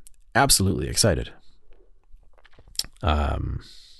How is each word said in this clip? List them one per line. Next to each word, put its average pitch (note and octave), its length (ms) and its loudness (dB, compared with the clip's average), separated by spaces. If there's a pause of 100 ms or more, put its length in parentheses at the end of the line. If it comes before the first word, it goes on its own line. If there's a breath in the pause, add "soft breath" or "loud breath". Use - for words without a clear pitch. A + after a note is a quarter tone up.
(340)
Absolutely - 540 2
excited. - 440 2 (1700)
Um, D2 600 -2 (380 loud breath)